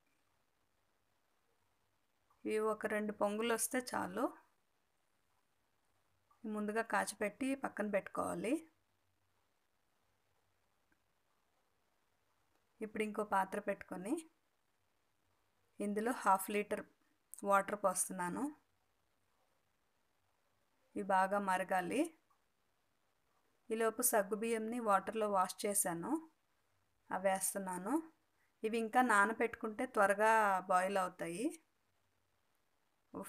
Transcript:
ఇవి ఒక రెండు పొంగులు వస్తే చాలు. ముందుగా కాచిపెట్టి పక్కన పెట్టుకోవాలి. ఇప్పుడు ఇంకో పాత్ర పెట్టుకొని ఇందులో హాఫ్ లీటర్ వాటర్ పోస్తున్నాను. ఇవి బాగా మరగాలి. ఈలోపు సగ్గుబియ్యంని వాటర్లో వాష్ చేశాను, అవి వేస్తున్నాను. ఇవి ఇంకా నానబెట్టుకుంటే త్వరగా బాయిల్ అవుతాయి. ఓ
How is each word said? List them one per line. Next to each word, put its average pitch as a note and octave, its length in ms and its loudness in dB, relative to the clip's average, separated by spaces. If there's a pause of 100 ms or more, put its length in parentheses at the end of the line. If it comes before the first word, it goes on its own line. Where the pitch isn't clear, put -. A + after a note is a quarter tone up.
(2500)
ఇవి G#3+ 160 -2 (140)
ఒక G#3+ 200 -6
రెండు G#3+ 280 -2
పొంగులు G#3+ 360 0
వస్తే B3+ 220 -2 (100)
చాలు. G3 360 -2 (2250)
ముందుగా G#3+ 400 -2 (100)
కాచిపెట్టి G3+ 560 -2 (140)
పక్కన - 320 -4
పెట్టుకోవాలి. F3+ 580 -2 (4000)
ఇప్పుడు G#3+ 280 -4
ఇంకో G#3+ 160 -4 (100)
పాత్ర F#3+ 240 0 (120)
పెట్టుకొని G3 440 -6 (1700)
ఇందులో G#3 300 0 (120)
హాఫ్ G3 220 4 (100)
లీటర్ G3+ 280 -2 (680)
వాటర్ G3 360 4
పోస్తున్నాను. F#3 580 -2 (2500)
ఇవి G3+ 160 -6
బాగా F#3+ 340 4
మరగాలి. F#3 540 0 (1700)
ఈలోపు A3+ 400 0
సగ్గుబియ్యంని A3 680 0 (100)
వాటర్లో G#3 380 2 (100)
వాష్ F#3 280 0
చేశాను, F#3+ 460 0 (1000)
అవి F#3+ 180 0
వేస్తున్నాను. F#3+ 680 -2 (680)
ఇవి A3 200 0
ఇంకా A3+ 200 2 (100)
నానబెట్టుకుంటే A3 840 2
త్వరగా G3+ 360 6 (380)
బాయిల్ F#3+ 340 2
అవుతాయి. F3 440 -4 (1700)
ఓ F#3+ 140 -8